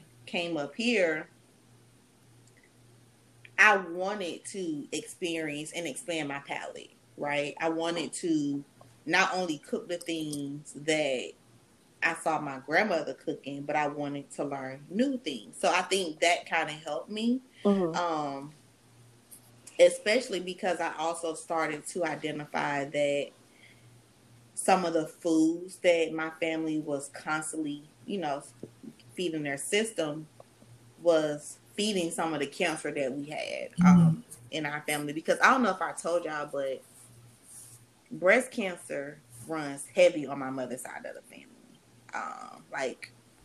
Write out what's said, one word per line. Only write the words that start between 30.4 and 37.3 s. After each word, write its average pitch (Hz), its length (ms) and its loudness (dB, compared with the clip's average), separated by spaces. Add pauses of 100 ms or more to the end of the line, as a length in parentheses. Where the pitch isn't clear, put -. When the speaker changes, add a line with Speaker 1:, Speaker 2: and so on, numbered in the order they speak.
Speaker 1:
was 156 560 2 (180)
feeding 190 360 0
some 165 220 -2
of 147 60 -4
the 143 80 0
cancer 156 440 -2
that 135 220 -2
we 143 160 -6
had, 64 500 -8
Speaker 3:
Mm-hmm. 180 80 10
Speaker 1:
um, 170 360 10 (280)
in 156 140 -4
our 147 160 -4
family. 147 300 -2
Because 160 300 0
I 208 100 8
don't 262 120 6
know 202 80 4
if 185 100 -2
I 156 120 -2
told 170 320 -2
y'all, 151 260 -6
but 135 300 -4 (1300)